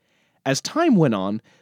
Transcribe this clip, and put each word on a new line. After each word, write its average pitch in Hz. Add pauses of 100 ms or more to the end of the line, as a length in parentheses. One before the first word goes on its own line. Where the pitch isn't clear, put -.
(440)
As 135
time 311
went 143
on, 101 (180)